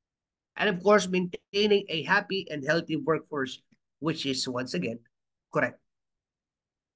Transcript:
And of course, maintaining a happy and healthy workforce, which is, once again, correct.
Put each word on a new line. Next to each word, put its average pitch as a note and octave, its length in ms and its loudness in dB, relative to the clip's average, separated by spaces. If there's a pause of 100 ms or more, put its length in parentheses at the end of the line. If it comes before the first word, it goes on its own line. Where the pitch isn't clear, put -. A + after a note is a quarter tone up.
(580)
And G3 180 0
of F3+ 80 -8
course, G3+ 240 6
maintaining G3+ 800 0
a D#3 160 -4
happy F#3+ 460 0
and D3 160 -6
healthy D#3+ 300 0
workforce, C#3+ 680 -4 (380)
which D3+ 260 -4
is, C3 240 -2
once B2+ 240 -6
again, A#2+ 260 -4 (540)
correct. C3 260 0 (1160)